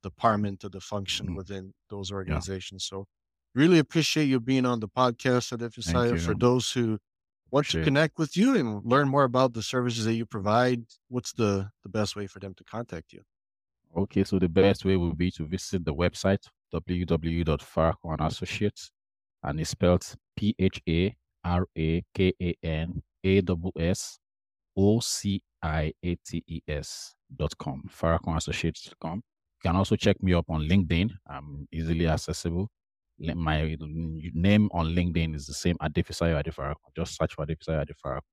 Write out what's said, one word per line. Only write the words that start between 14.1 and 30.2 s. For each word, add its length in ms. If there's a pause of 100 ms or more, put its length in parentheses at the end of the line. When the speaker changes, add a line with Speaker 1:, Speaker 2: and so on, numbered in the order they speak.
Speaker 2:
so 160
the 100
best 340
way 140
would 200
be 140
to 140
visit 400
the 80
website, 500 (280)
W 340
W 0
W 380
dot 180
Farrakhan 640
Associates, 640 (540)
and 160
it's 100
spelled 340 (320)
P 220
H 320
A 260 (300)
R 220 (100)
A 260 (120)
K 260
A 220
N 400 (200)
A 140
S 400
S 420 (560)
O 240
C 440 (180)
I 320 (100)
A 120 (100)
T 220
E 200
S 460 (220)
dot 240
com, 280
Farrakhan 480
Associates 500
dot 140
com. 180
You 520
can 60
also 200
check 280